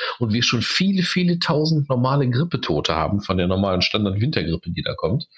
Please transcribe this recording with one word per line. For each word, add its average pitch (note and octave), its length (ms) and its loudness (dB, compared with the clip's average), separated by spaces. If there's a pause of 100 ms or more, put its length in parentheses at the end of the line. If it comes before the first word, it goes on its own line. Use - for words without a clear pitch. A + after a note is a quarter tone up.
(200)
und A2+ 120 0
wir A#2 120 0
schon A#2 180 0
viele, F#3+ 400 0
viele F3 380 0
tausend D#3 480 2
normale C3 420 2
Grippetote A#2 640 0
haben D#2+ 260 0
von F#2+ 160 -2
der F2+ 120 2
normalen F#2+ 340 2
Standard-Wintergrippe, G2 880 0
die E2+ 120 -4
da - 120 -6
kommt. F2 320 -2 (120)